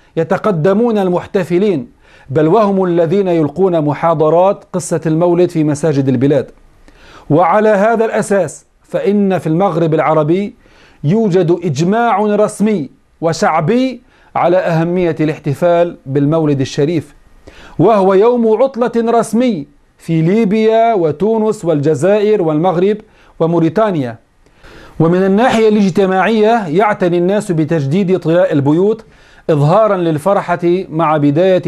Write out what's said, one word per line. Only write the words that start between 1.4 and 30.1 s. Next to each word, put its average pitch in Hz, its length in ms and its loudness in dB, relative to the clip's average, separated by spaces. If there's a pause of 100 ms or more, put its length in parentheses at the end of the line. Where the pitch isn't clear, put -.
بل 151 180 0
وهم 196 360 2
الذين 175 440 0
يلقون 170 540 0
محاضرات 165 840 0 (100)
قصة 170 320 -4
المولد 170 440 0
في 160 140 -2
مساجد 143 440 -2
البلاد. 131 440 0 (800)
وعلى 185 400 2
هذا 214 360 2
الأساس 202 600 -4 (180)
فإن 190 560 -2
في - 80 -6
المغرب 165 460 0
العربي 156 680 0 (420)
يوجد 180 580 0
إجماع 190 580 0
رسمي 208 680 -2 (320)
وشعبي 180 800 -2 (340)
على 143 220 2
أهمية 170 640 -2
الاحتفال 165 840 -2
بالمولد 147 560 0
الشريف، 147 540 -4 (640)
وهو 196 340 4
يوم 226 500 2
عطلة 240 340 -2
رسمي 226 680 0 (300)
في 165 240 -2
ليبيا 220 720 2
وتونس 208 720 -2
والجزائر 170 760 0
والمغرب 175 560 0 (420)
وموريتانيا. 165 800 0 (840)
ومن 175 260 2
الناحية 220 440 2
الاجتماعية 202 960 0
يعتني 185 500 0
الناس 196 340 -2
بتجديد 165 680 -2
طلاء 175 340 0
البيوت 165 520 0 (440)
إظهارا 185 480 2
للفرحة 175 600 -2 (300)